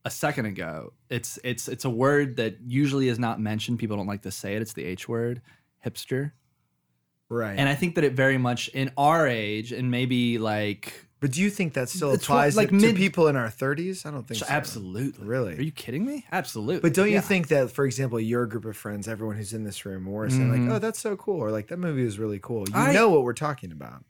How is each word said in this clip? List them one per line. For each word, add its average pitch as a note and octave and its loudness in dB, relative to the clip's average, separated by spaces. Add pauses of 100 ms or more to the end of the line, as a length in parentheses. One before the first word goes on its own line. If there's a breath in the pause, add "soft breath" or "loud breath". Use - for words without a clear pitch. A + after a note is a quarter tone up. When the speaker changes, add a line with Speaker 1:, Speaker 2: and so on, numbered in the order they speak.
Speaker 1:
a B2 -6
second C#3+ -2
ago. E2+ -8 (160)
It's, - -6
it's, B2 -6
it's B2+ -8
a C3 0
word C3+ 2
that A2+ -2
usually C3+ 2
is A#2 0
not A2+ 0
mentioned. G#2+ -2
People G#2+ -2
don't G2 -4
like G2+ -6
to F#2 -8
say G2+ -6
it. A2 -2
It's A2 -6
the C2+ -8
H F2+ -8
word, A#2+ -4 (440 soft breath)
hipster. C3+ -6 (960)
Speaker 2:
Right. A2 -2
Speaker 1:
And C#3 4
I C#3+ 2
think E3+ -2
that E3 4
it C3+ 2
very C3 4
much B2 0
in C3+ -2
our D3+ 6
age A2 -2
and B2+ -2
maybe, B2 2
like, G#2+ -2 (160)
Speaker 2:
But C#3 0
do C#3 -4
you G3+ 2
think F3+ -4
that B2+ -2
still D3+ -2
Speaker 1:
the - 4
tw-, - -4
Speaker 2:
applies C#3+ 4
Speaker 1:
like, G#3+ 4
Speaker 2:
to F#3+ 4
Speaker 1:
mid- G#3+ 8
Speaker 2:
people F3+ 4
in C#3+ 4
our A2+ 0
thirties? D#3+ -4
I D3+ -10
don't C3 -10
think A2+ -6
Speaker 1:
Sh-, - -4
Speaker 2:
so. - -6
Speaker 1:
absolutely. A2 -4
Speaker 2:
Really? A2 -2
Speaker 1:
Are B2+ -4
you D#3 -2
kidding D3+ -6
me? C#4+ -8
Absolutely. D3+ -4
Speaker 2:
But E3 4
don't G3 4
you G#3+ 4
Speaker 1:
Yeah. G3+ 4
Speaker 2:
think F3+ 2
that, C3+ 4
for C#3 0
example, A#2+ -2
your A#2 0
group A2 -8
of G#2 -10
friends, G#2 -8
everyone G#2+ -6
who's G#2 -8
in A2 -6
this G2+ -10
room, F#2+ -8
or G#2+ -4
saying C3 4
Speaker 1:
Mm-hmm. B2 4
Speaker 2:
like, A3 2
"Oh, G#3 0
that's A3 -4
so G#3 -2
cool," F#3+ -2
or A2 0
like, G#2+ -2
"That F3 -8
movie D#3 0
was G#2 0
really G#2 -2
cool." G#2+ -4
You G#2 -6
Speaker 1:
I A3 6
Speaker 2:
know G#3+ 8
what D3 8
we're A#2+ 0
talking C#3 -6
about. C2+ -16